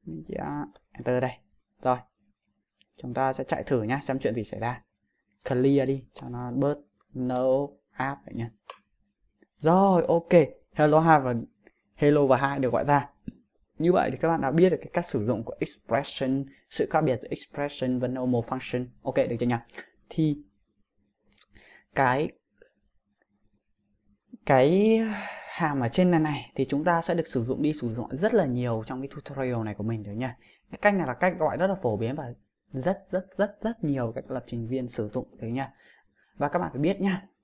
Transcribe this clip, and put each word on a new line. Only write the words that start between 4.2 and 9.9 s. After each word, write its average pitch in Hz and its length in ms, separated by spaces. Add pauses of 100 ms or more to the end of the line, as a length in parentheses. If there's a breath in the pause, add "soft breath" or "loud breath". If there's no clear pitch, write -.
gì 113 100
xảy - 160
ra. 120 220 (680)
Clear 131 400
đi 135 160 (100)
cho 131 140
nó 123 220
bớt 143 280 (360)
no 127 520 (240)
app - 340
vậy - 100
nha. 117 160 (1080)
Rồi, 180 500